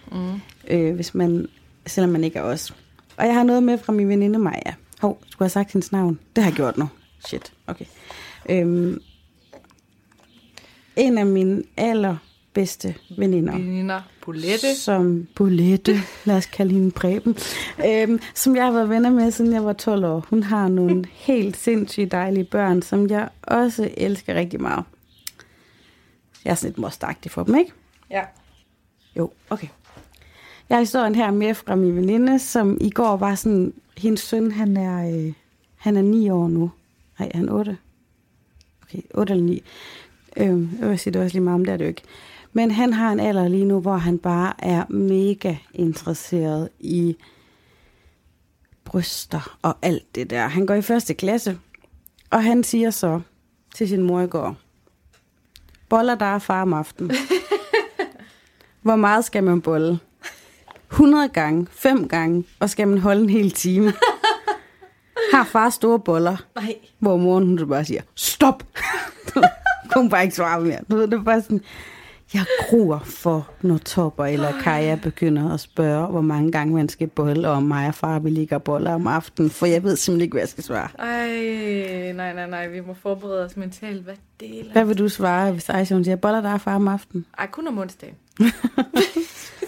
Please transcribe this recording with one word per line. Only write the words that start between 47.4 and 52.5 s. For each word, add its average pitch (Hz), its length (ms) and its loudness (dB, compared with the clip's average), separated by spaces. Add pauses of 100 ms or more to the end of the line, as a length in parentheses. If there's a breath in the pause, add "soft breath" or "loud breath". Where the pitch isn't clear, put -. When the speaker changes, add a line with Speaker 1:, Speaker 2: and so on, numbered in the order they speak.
Speaker 2:
bryster - 760 -6
og - 200 0
alt - 340 -2
det 123 140 -6
der. 120 180 -2
Han 180 180 0
går 196 80 0
i 208 80 2
første 226 320 -2
klasse, 202 440 -2 (720)
og 226 140 2
han 240 200 4